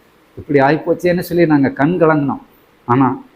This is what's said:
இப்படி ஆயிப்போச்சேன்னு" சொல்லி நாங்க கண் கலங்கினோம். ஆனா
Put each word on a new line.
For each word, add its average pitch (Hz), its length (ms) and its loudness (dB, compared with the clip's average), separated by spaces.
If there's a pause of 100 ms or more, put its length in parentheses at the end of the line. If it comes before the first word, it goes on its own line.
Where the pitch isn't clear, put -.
(380)
இப்படி 139 220 -2
ஆயிப்போச்சேன்னு" 165 680 0
சொல்லி 170 160 2
நாங்க 143 240 2
கண் 160 300 -2
கலங்கினோம். 147 440 0 (440)
ஆனா 127 200 2 (280)